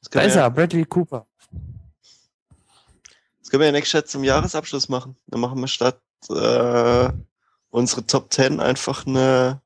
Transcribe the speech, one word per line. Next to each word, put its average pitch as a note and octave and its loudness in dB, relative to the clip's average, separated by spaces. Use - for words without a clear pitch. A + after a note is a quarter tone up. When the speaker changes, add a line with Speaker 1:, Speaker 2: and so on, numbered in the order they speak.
Speaker 1:
Das - -20
Speaker 2:
Da D#3+ 0
Speaker 1:
können F3+ 4
Speaker 2:
ist G3 2
Speaker 1:
wir F3+ 6
Speaker 2:
er, - 6
Speaker 1:
ja, B2 4
Speaker 2:
Bradley E3 0
Cooper. D3 -4
Speaker 1:
das - -14
können C#3 2
wir D#3 6
ja D3 4
nächstes C#3+ -2
Jahr D3+ 2
zum C3+ -6
Jahresabschluss C#3+ -2
machen. B2+ -6
Dann A#2 -6
machen B2+ -4
wir B2+ -6
statt, - -2
äh, A#2+ 2
unsere A#2+ -2
Top - -2
Ten C3+ 0
einfach - -4
eine C3 2